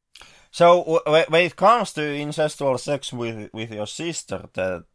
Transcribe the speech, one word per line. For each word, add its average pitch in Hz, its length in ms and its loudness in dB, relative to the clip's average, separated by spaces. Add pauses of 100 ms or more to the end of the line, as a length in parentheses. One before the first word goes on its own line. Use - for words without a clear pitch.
(520)
So 175 280 6
w-, 160 260 0
w-, 156 240 4
when 165 160 4
it 160 100 -6
comes 208 380 2
to 156 80 -6
incestual 147 760 -2
sex 139 340 -6
with, 117 400 -8
with 113 180 -10
your 104 160 -8
sister, 120 680 -10
the, 92 420 -6